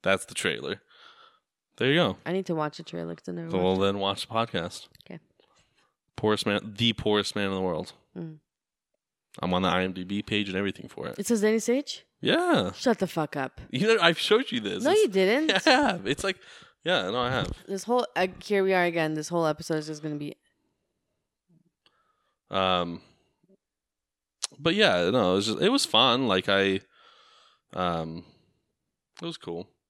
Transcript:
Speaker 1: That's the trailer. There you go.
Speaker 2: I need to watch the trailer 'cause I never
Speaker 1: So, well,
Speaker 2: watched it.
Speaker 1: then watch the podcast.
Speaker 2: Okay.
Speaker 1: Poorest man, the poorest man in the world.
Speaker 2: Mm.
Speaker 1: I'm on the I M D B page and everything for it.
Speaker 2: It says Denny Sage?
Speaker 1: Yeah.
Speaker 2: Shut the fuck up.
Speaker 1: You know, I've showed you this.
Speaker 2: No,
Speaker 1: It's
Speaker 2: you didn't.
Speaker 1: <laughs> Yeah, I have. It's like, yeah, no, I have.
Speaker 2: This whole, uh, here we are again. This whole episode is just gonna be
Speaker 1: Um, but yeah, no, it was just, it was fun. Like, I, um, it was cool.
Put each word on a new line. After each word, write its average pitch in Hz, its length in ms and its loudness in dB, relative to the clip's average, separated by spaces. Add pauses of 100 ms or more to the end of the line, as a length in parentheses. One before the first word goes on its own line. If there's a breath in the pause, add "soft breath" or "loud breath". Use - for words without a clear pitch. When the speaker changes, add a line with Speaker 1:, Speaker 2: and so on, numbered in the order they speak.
Speaker 1:
That's 95 220 0
the - 100 -16
trailer. 71 460 -4 (960 soft breath)
There 120 120 2
you 147 60 4
go. 135 300 2
Speaker 2:
I 170 80 -4
need 190 140 -2
to 170 80 -2
watch 151 220 -4
the 165 60 -14
trailer 170 320 -8
'cause - 120 -16
I - 40 -8
never 165 180 -10
Speaker 1:
So, 98 80 -2
well, 92 120 4
Speaker 2:
watched 95 100 4
it. - 60 2
Speaker 1:
then 98 140 0
watch 98 280 -4
the 113 60 -14
podcast. 110 540 -4 (180)
Speaker 2:
Okay. - 140 -16 (960)
Speaker 1:
Poorest 107 300 0
man, 104 320 -2
the 117 160 2
poorest 104 420 0
man 101 120 -2
in 95 80 -2
the 92 60 -2
world. 90 320 -4 (240)
Speaker 2:
Mm. 160 200 -12 (1000)
Speaker 1:
I'm 90 140 -2
on 90 100 2
the 92 60 2
I 90 140 2
M 92 100 -4
D 92 100 -8
B 101 180 -4
page 104 280 -2
and 92 80 -4
everything 98 300 -4
for - 200 -12
it. - 100 -10
Speaker 2:
It 202 80 -8
says 226 160 0
Denny 214 180 2
Sage? 247 460 -2 (160)
Speaker 1:
Yeah. 254 520 2
Speaker 2:
Shut - 260 0
the 180 80 0
fuck 156 280 -4
up. 135 240 -6 (120)
Speaker 1:
You 165 160 0
know, 226 140 6
I've 170 180 4
showed 233 320 2
you - 80 -2
this. 107 240 -4
Speaker 2:
No, 294 80 4
Speaker 1:
It's 427 100 6
Speaker 2:
you 392 60 4
didn't. 214 420 2
Speaker 1:
<laughs> 190 160 2
Yeah, 277 140 8
I 269 120 2
have. 170 160 -4
It's 139 160 -2
like, 196 140 -2 (460 loud breath)
yeah, 127 260 0
no, 117 100 -2
I 123 120 0
have. 117 200 -2 (160)
Speaker 2:
This 196 180 -6
whole, 247 200 0 (100)
uh, 185 120 0 (160)
here 202 200 2
we 190 100 2
are 180 100 4
again. 165 320 0
This 151 140 -6
whole 170 180 0
episode 156 300 -2
is 151 100 -6
just 151 160 -10
gonna 151 120 -6
be 147 200 -8 (2250)
Speaker 1:
Um, 90 500 0 (1600 soft breath)
but 165 160 0
yeah, 95 340 4
no, 104 220 4
it 92 40 4
was 101 120 2
just, 110 140 -4
it 190 80 4
was 269 160 2
fun. 123 420 2
Like, 95 200 2
I, 98 340 2 (920 soft breath)
um, 85 520 -4 (960 soft breath)
it 165 40 -12
was 170 120 -12
cool. 87 300 -10 (220)